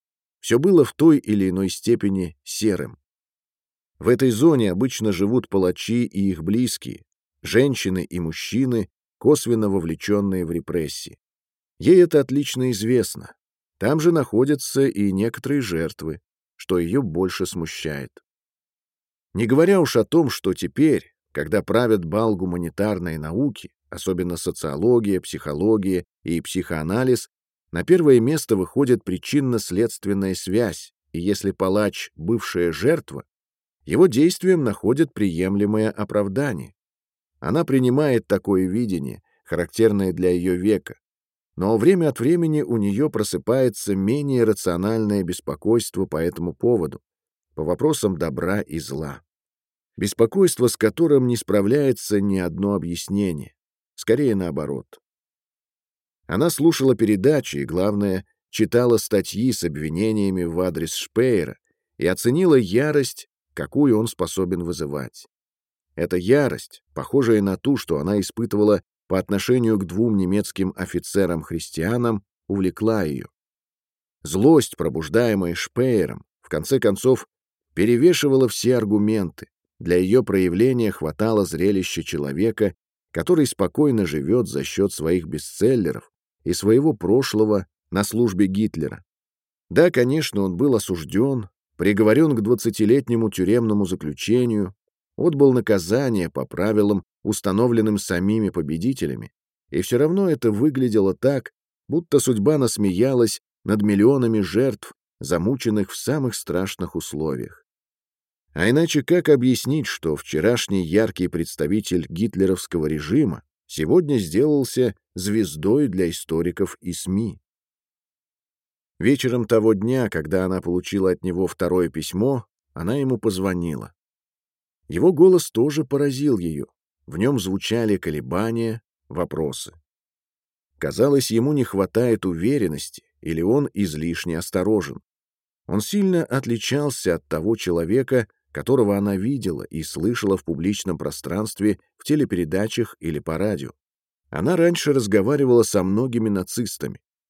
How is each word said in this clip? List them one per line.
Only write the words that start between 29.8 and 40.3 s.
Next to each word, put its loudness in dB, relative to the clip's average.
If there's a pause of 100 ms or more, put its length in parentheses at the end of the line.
связь, -4 (180)
и -8
если -2
палач — -2
бывшая -2
жертва, -2 (600)
его 4
действиям 2
находят 0
приемлемое 0
оправдание. -4 (680)
Она 0
принимает 2
такое 2
видение, -4 (220)
характерное 0
для 0
ее 0